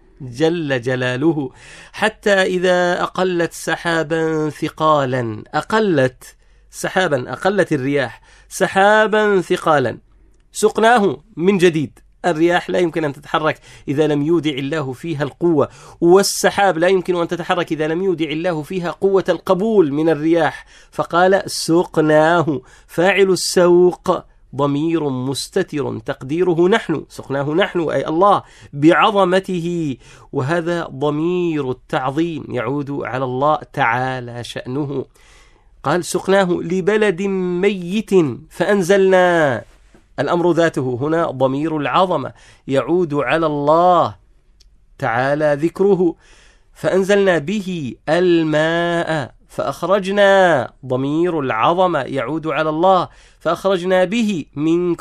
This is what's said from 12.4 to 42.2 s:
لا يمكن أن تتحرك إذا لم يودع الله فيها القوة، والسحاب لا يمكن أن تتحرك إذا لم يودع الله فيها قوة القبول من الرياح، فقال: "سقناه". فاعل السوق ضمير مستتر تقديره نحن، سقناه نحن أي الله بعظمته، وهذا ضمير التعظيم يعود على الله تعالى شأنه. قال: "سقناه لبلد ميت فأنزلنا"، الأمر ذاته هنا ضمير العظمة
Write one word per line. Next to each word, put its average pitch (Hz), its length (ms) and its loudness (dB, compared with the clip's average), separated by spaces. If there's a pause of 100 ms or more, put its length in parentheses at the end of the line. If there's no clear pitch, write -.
لا 185 80 -2
يمكن 165 260 -2
أن 143 80 -2
تتحرك 147 480 -4 (280)
إذا 147 180 0
لم 147 160 0
يودع 156 280 0
الله 139 420 -6
فيها 147 300 -6
القوة، 147 460 0 (320)
والسحاب 185 800 2
لا 170 100 2
يمكن 185 280 0
أن 170 120 -2
تتحرك 170 440 -4
إذا 151 160 -2
لم 165 140 -2
يودع 170 240 -2
الله 156 360 -4
فيها 175 280 -6
قوة 190 380 0
القبول 180 640 2
من 156 160 0
الرياح، 160 580 0 (240)
فقال: 185 560 2
"سقناه". 156 1120 2 (260)
فاعل 190 440 2
السوق 175 960 2 (320)
ضمير 147 520 -2
مستتر 131 920 -4
تقديره 165 720 -2
نحن، 190 400 -2
سقناه 139 420 -6
نحن 180 300 -2
أي 135 260 -2
الله 180 360 2 (300)
بعظمته، 175 1200 2 (360)
وهذا 165 520 -2
ضمير 151 840 -2
التعظيم 143 800 -4
يعود 131 420 -6
على 127 340 -6
الله 135 340 0 (140)
تعالى 120 720 -4
شأنه. 135 600 -8 (760)
قال: 175 220 -2
"سقناه 185 480 0
لبلد 190 720 0
ميت 190 880 -2 (400)
فأنزلنا"، 180 1120 2 (540)
الأمر 170 340 0
ذاته 151 480 0
هنا 160 300 -2
ضمير 135 460 -2
العظمة 147 560 0 (360)